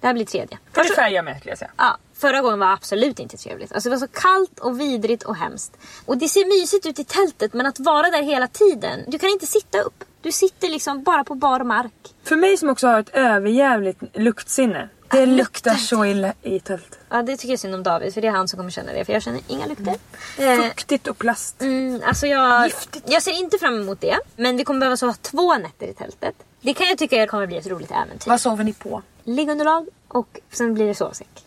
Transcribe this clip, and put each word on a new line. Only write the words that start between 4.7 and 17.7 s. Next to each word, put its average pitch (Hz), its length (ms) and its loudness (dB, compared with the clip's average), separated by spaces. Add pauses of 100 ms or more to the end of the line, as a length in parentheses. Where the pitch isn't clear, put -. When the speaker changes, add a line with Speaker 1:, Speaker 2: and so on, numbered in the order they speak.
Speaker 1:
vidrigt 233 440 -2
och 220 120 -6
hemskt. - 420 -10 (280)
Och 262 120 -2
det 311 120 -2
ser 392 320 4
mysigt 381 240 0
ut 311 140 -8
i 294 40 -6
tältet, 311 500 0
men 247 120 0
att 277 140 -4
vara 302 300 4
där 311 140 0
hela 277 240 0
tiden, - 600 2
du 285 120 -4
kan 381 100 0
inte 392 180 -2
sitta - 340 0
upp. - 220 -6 (180)
Du 330 100 -6
sitter - 380 0
liksom 285 340 -6
bara 311 200 4
på 285 120 -6
bar 262 240 2
mark. 240 320 -2 (320)
Speaker 2:
För - 120 0
mig 370 220 6
som 302 120 0
också 254 180 2
har 226 120 6
ett 214 140 -6
överjävligt 226 880 2 (140)
luktsinne, 220 760 0 (200)
det 262 100 6
Speaker 1:
Ja, 262 60 8
Speaker 2:
luktar 254 120 6 (340)
Speaker 1:
luktar. 220 40 4
Speaker 2:
så 220 300 0
illa 196 360 0
i 190 180 -4
tält. - 400 -10 (100)
Speaker 1:
Ja, 240 120 0
det 262 160 -4
tycker 247 160 -12
jag 247 60 -2
synd 190 160 -8